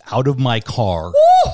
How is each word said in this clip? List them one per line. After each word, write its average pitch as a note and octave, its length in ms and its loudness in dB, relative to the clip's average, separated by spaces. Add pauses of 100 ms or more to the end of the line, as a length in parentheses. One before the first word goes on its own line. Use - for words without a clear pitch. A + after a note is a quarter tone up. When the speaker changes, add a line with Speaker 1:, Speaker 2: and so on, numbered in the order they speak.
(120)
Speaker 1:
out C3 160 -2
of C#3 120 -2
my A#2+ 200 -2
car F#2 520 -4
Speaker 2:
Woo! - 420 4